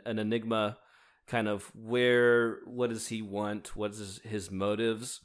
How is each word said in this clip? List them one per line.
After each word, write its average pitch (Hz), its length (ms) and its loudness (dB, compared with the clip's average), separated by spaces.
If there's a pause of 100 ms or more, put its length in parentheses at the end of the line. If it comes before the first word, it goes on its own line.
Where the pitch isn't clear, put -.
an 113 120 -2
enigma, 110 600 0 (480)
kind 113 220 0
of 104 260 -4
where, 120 920 4
what 123 260 -2
does 110 180 -6
he 113 140 -4
want? 104 540 -6
What 104 160 -4
is 104 320 -12
his 104 260 -6
motives? 107 760 -2